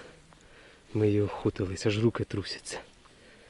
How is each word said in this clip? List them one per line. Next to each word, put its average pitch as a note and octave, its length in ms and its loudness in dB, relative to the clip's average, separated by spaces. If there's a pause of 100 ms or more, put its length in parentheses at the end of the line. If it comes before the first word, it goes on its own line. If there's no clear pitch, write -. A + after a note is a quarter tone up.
(920)
ми G#2+ 160 4
його G#2 160 4
охотились. F#2+ 600 -2
Аж G#2+ 180 2
руки A2+ 200 2
трусяться. - 560 -6 (720)